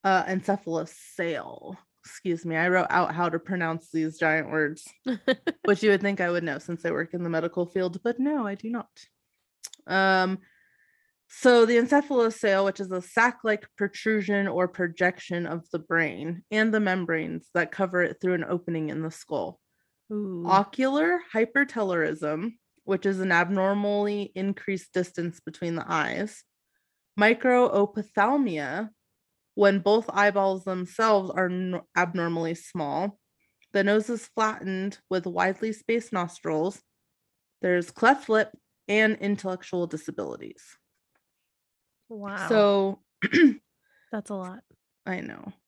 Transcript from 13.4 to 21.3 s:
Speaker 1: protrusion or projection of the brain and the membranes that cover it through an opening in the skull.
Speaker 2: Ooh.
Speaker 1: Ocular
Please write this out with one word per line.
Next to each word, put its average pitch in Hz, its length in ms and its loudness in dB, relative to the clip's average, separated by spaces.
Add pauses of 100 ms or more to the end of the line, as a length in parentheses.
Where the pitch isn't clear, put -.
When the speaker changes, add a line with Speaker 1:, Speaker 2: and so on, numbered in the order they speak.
Speaker 1:
protrusion 202 720 0
or 180 200 0
projection 180 800 -2
of 165 240 -8
the 165 80 -4
brain 160 720 -4
and 220 200 2
the 214 80 2
membranes 165 760 -2
that 170 160 0
cover 180 320 0
it - 180 -4
through 180 140 0
an 170 120 -4
opening 170 420 -4
in 147 120 -6
the 160 80 -6
skull. 104 500 -8 (540)
Speaker 2:
Ooh. 190 320 -8
Speaker 1:
Ocular 269 760 2 (120)